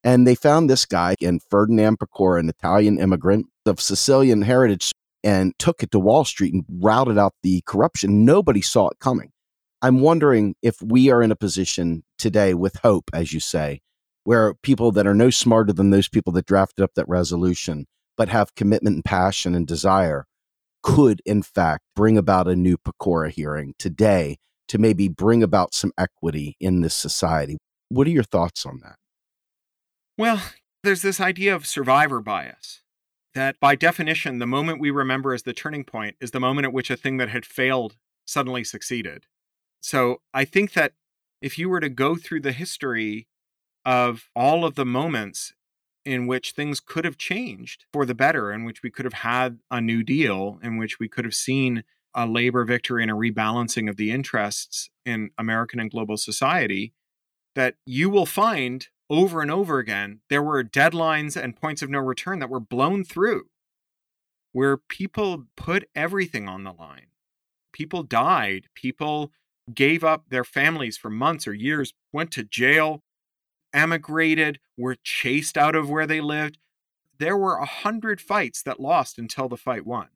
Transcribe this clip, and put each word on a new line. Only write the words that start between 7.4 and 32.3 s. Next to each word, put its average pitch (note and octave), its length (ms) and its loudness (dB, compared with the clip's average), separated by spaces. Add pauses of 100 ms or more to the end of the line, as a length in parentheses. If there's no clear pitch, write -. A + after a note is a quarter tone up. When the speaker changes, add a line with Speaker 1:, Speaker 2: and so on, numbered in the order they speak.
Speaker 1:
the F#2 220 2
corruption. G#2 600 2
Nobody D3 360 4
saw G2 280 2
it - 100 -10
coming. - 320 -4 (500)
I'm B2+ 200 6
wondering C#3 600 4
if A#2 200 0
we B2 300 6
are A#2+ 120 6
in A2+ 80 4
a - 60 2
position F2 680 -2 (140)
today G2+ 360 2
with F2+ 300 -2
hope, G2+ 300 4
as E2 180 -4
you D#2+ 80 -4
say, D2+ 400 -4 (460)
where A2 300 4
people A#2 360 2
that G2 160 4
are G2+ 60 6
no A#2 160 8
smarter A2+ 420 4
than G2 200 4
those G2 180 4
people F#2+ 240 0
that F2 120 0
drafted G2 380 2
up - 120 -2
that - 120 -2
resolution, F2 800 -2 (320)
but A2+ 100 2
have G#2 280 0
commitment G#2 420 2
and E2 80 -6
passion F#2 500 0
and F2 100 0
desire, E2+ 600 0 (560)
could, C3 440 4
in G#2 160 2
fact, E2 440 0 (100)
bring G#2+ 220 6
about F#2 320 4
a F2+ 80 2
new F2+ 200 4
Pecora E2 520 -2
hearing D2+ 500 -8
today F2 560 2 (320)
to - 100 -4
maybe G2+ 300 4
bring A2 340 2
about F#2+ 320 2
some - 240 -4
equity D#2 640 -6
in F#2 220 2
this E2 140 -2
society. D2+ 640 -4 (300)
What C3 200 0
are E3 40 0
your D3 120 -2
thoughts E2+ 420 -4
on C2 180 -14
that? - 140 -20 (1200)
Speaker 2:
Well, G#3+ 340 -2 (320)
there's G3 180 0
this G3 200 -2
idea F#3+ 340 0
of D3 100 -8
survivor C3+ 540 2
bias, F#2+ 640 -10 (520)